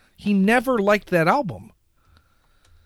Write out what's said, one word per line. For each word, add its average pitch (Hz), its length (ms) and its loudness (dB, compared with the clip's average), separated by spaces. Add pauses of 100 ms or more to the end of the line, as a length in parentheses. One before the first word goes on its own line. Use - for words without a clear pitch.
(160)
He 202 160 -4
never 233 460 2
liked 202 320 0
that 165 180 0
album. 185 420 -4 (1160)